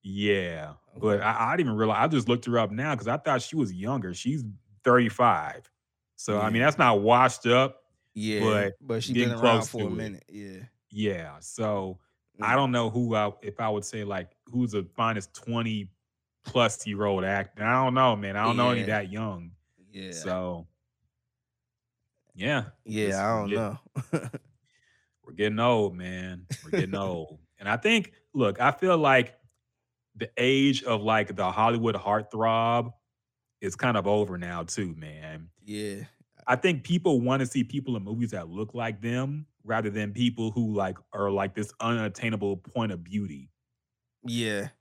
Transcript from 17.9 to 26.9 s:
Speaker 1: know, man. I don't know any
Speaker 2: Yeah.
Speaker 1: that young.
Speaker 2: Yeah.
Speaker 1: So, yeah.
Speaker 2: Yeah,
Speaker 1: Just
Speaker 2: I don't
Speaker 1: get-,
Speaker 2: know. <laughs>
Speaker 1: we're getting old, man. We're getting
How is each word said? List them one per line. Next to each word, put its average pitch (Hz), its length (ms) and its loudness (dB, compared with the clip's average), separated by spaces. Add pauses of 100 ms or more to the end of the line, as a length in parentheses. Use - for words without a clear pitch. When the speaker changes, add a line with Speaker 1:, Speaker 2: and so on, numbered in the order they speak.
Speaker 1:
know, 131 200 4
man. 98 220 -6
I 104 80 0
don't 117 120 2
know 123 140 4
any 117 100 0
Speaker 2:
Yeah. - 40 -4
Speaker 1:
that 104 260 -2
young. 95 420 -8 (380)
Speaker 2:
Yeah. 95 200 -14
Speaker 1:
So, 87 560 -6 (1700)
yeah. 113 300 -2 (200)
Speaker 2:
Yeah, 107 220 -2
Speaker 1:
Just 98 180 0
Speaker 2:
I 110 140 2
don't 101 100 -2
Speaker 1:
get-, 104 100 0
Speaker 2:
know. 107 180 -4 (340)
<laughs> - 180 -4 (960)
Speaker 1:
we're - 100 -20
getting 104 260 -2
old, 113 360 4
man. 90 520 -10 (160)
We're - 80 -8
getting 131 240 0